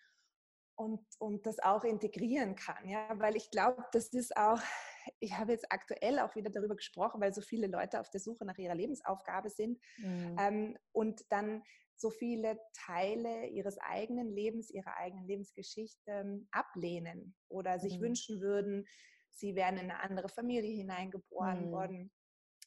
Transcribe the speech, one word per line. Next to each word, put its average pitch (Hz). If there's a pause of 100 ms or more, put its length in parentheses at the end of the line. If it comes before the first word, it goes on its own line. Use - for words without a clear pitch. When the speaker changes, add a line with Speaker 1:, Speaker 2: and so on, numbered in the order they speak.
(760)
Speaker 1:
und, 220 (180)
und 208
das 220
auch 202
integrieren 214
kann, -
ja, 214 (100)
weil 214
ich -
glaub, 233
das 226
ist 247
auch, 214 (600)
ich 190
habe 220
jetzt 226
aktuell 233
auch 220
wieder 208
darüber 208
gesprochen, 214
weil 196
so 208
viele 214
Leute 190
auf -
der 196
Suche 226
nach 185
ihrer 175
Lebensaufgabe 190
sind, 226 (180)
Speaker 2:
Mhm. 175
Speaker 1:
ähm, 214 (160)
und 220
dann 214 (340)
so 220
viele 220 (140)
Teile 226
ihres 196
eigenen 226
Lebens, 220
ihrer 190
eigenen 180
Lebensgeschichte, 202
ähm, 202
ablehnen 175 (140)
oder 185
sich 180
Speaker 2:
Mhm. -
Speaker 1:
wünschen 226
würden, 202 (440)
sie 202
wären 185
in 180
eine -
andere 190
Familie 233
hineingeboren 185
Speaker 2:
Mhm. -
Speaker 1:
worden 185 (540)